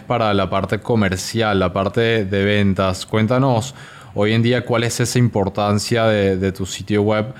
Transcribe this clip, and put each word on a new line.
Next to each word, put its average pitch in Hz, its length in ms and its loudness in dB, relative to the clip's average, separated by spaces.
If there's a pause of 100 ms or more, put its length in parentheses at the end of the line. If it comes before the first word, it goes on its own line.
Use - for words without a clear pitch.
para 113 300 0
la 95 160 0
parte 98 300 -2
comercial, 104 840 0
la 90 120 0
parte 110 520 0
de 98 200 0
ventas. 98 600 0
Cuéntanos 120 680 0 (440)
hoy 107 140 2
en 113 100 2
día 120 220 2
cuál 117 180 0
es 117 160 -2
esa 123 200 0
importancia 104 880 0
de, 98 320 2
de 95 120 0
tu 92 160 -6
sitio 101 360 -2
web 107 240 0 (140)